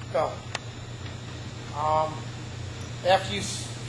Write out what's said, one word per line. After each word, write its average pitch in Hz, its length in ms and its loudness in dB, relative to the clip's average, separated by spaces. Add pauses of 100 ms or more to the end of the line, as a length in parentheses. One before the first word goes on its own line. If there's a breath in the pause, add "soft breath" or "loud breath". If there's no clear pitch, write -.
(120)
belt. 147 200 4 (1400)
Um, 156 380 4 (880)
after 190 300 6
you 196 60 0
s-, - 280 -2 (200)